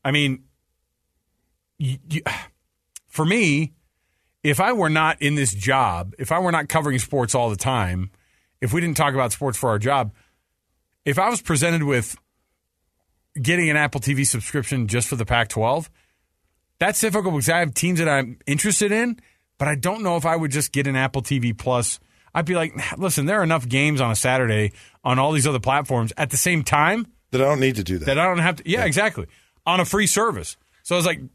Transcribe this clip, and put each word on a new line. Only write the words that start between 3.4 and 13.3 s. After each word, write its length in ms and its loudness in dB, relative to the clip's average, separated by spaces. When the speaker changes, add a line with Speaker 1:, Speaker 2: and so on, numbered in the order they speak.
Speaker 1:
if 160 2
I 140 2
were 180 2
not 320 2
in 140 2
this 180 0
job, 640 0
if 140 -4
I 80 2
were 100 0
not 180 0
covering 300 0
sports 380 -2
all 140 2
the 60 -2
time, 540 -2
if 120 -2
we 80 0
didn't 160 -2
talk 180 2
about 160 0
sports 260 -4
for 140 -2
our 80 2
job, 340 0
if 160 0
I 80 2
was 120 -2
presented 440 0
with 320 -2